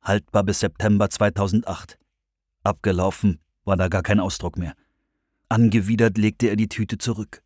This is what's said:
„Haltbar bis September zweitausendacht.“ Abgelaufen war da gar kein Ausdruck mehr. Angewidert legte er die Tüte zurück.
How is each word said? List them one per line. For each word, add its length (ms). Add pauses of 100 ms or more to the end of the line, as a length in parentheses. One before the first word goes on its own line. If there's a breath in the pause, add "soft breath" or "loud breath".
„Haltbar 420
bis 160
September 500
zweitausendacht.“ 880 (640)
Abgelaufen 760 (260)
war 100
da 120
gar 160
kein 160
Ausdruck 380
mehr. 180 (720)
Angewidert 680
legte 300
er 80
die 140
Tüte 300
zurück. 460